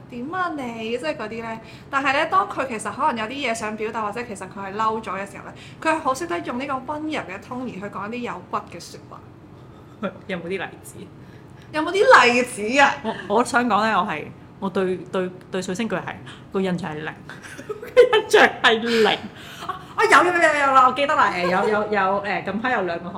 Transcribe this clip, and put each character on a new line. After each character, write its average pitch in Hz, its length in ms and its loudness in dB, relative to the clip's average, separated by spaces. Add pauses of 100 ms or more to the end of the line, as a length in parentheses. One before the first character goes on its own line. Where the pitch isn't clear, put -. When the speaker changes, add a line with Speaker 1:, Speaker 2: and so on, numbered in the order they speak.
Speaker 1:
點 247 240 -8
啊 370 240 -2
你？」 269 60 -6 (340)
即 285 80 -6
係 302 120 -2
嗰 226 80 -6
啲 214 40 -8
咧。 226 300 -8 (300)
但 277 140 0
係 277 100 2
咧， 302 140 2
當 381 220 2
佢 285 180 -2
其 220 120 -6
實 208 120 -6
可 277 220 0
能 233 40 -4
有 220 140 -4
啲 269 200 -4
嘢 - 20 0
想 220 240 -4
表 220 140 -4
達， 226 100 -4
或 208 100 -4
者 240 120 -6
其 226 120 -10
實 185 120 -12
佢 190 200 -14
係 190 80 -10
嬲 220 260 0
咗 202 120 -8
嘅 196 180 -6
時 - 60 -16
候 - 80 -16
咧， - 80 -14 (280)
佢 320 140 2
係 320 40 -4
好 262 140 0
識 339 140 -6
得 339 120 -4
用 269 200 -6
呢 285 80 -4
個 285 60 -4
溫 277 280 -6
柔 311 200 -4 (120)
嘅 196 60 -10
tone 247 240 -10
而 240 60 -6
去 185 120 -10 (140)
講 202 160 -8
一 - 40 -8
啲 - 20 -6
有 185 240 -8 (100)
骨 220 60 -4
嘅 - 240 -10
説 - 160 -16 (120)
話。 - 100 -18 (840)
Speaker 2:
<laughs> 196 100 -4 (160)
有 185 100 -6
冇 170 60 -10
啲 170 60 -10
例 180 160 -6 (180)
子？ - 120 -18 (760)
Speaker 1:
有 302 100 -2
冇 339 100 -2
啲 320 420 8
例 247 100 2
子 - 180 -6 (180)
啊？ 277 140 6 (100)
Speaker 2:
我， 220 120 -4 (220)
我 247 60 4
想 247 240 2
講 208 160 2
咧， 220 100 0
我 185 100 2
係， 165 220 -6 (340)
我 196 100 -4
對， 185 260 0 (160)
對， 185 180 -2 (220)
對 190 100 -2
水 185 120 -6
星 226 160 -4
巨 190 60 -2
蟹 156 80 -4 (480)
個 196 100 -2
印 185 160 0
象 170 140 -6
係 151 40 -8
零， 156 120 -8
<laughs> - 60 -10 (1000)
印 427 160 2
象 320 180 8 (140)
係 226 180 6
零。 226 280 4 (580)
啊， - 140 -8 (160)
啊， - 100 2
有， 302 200 8
有， 349 80 2
有， 349 60 2 (280)
有 269 60 4
啦， 262 140 8
我 254 60 6
記 285 140 0
得 302 80 2
啦， 233 180 4
誒， 180 140 -2
有， 190 220 2
有， 208 220 0
有， 196 320 2
誒， 180 220 -4
近 196 160 -4
排 254 120 0
有 220 100 0
兩 170 160 -4
個 175 100 -10
學 196 80 -12